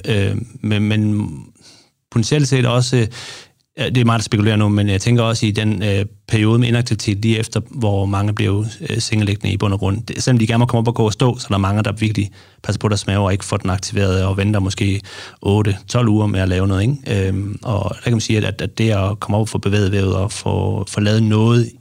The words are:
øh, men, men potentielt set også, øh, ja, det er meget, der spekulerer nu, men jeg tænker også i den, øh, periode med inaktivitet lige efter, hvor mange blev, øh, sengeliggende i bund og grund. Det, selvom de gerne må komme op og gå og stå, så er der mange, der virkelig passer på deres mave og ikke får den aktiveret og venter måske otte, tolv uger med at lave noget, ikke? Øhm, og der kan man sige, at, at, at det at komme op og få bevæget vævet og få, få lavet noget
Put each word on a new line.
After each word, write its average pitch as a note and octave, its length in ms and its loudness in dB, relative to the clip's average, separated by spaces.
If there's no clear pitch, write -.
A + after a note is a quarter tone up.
øh, G2+ 320 0
men, G#2+ 260 0
men G#2 420 0
potentielt C3+ 360 2
set B2+ 180 2
også, B2 320 2
øh, A2 100 2
ja, A#2 120 -4
det B2+ 80 -2
er A#2+ 80 4
meget, A#2 140 2
der G2+ 40 -4
spekulerer G#2+ 320 2
nu, G#2+ 140 4
men G#2 200 2
jeg F#2+ 120 0
tænker A#2 220 2
også A2+ 220 0
i G#2 60 2
den, G#2+ 320 -2
øh, G2+ 220 0
periode A2 320 2
med B2 80 2
inaktivitet A2+ 500 0
lige A2 220 0
efter, A2 300 -4
hvor G2+ 360 0
mange G2+ 280 0
blev, G#2 320 0
øh, A2+ 120 -4
sengeliggende G2+ 520 0
i G2 40 -2
bund G2 160 0
og G2 60 -2
grund. G2+ 260 -2
Det, - 180 -8
selvom B2+ 160 4
de A2 80 2
gerne A#2 120 2
må A#2+ 60 4
komme A#2+ 140 0
op A2 80 0
og A2+ 80 0
gå A2+ 100 2
og G#2 80 0
stå, B2+ 240 0
så - 80 -12
er - 40 -8
der G2+ 80 0
mange, G2 260 0
der - 80 -2
virkelig G#2 400 -2
passer G2+ 160 -4
på A2 80 0
deres G#2 200 -2
mave G2 180 2
og F#2 60 2
ikke G2+ 140 -4
får G#2 120 -2
den F#2+ 120 0
aktiveret F#2+ 560 0
og F#2+ 120 0
venter G2+ 220 2
måske G2 420 0
otte, G2+ 360 2
tolv A#2+ 220 2
uger G#2+ 180 4
med G2 120 0
at F#2 100 2
lave F#2 180 2
noget, F#2+ 140 2
ikke? G#2+ 460 0
Øhm, G2 340 -4
og G2+ 340 -2
der - 60 -16
kan A#2+ 100 -2
man A2+ 100 2
sige, A2 160 0
at, G#2 60 2
at, F#2+ 180 -4
at - 160 -6
det A2+ 140 2
at G2 280 0
komme G#2 180 -2
op A2+ 40 2
og G#2+ 80 -4
få - 80 -4
bevæget G2+ 340 0
vævet G2 240 2
og F#2+ 160 -2
få, G2 580 -2
få - 100 -6
lavet G#2+ 240 2
noget A2+ 460 4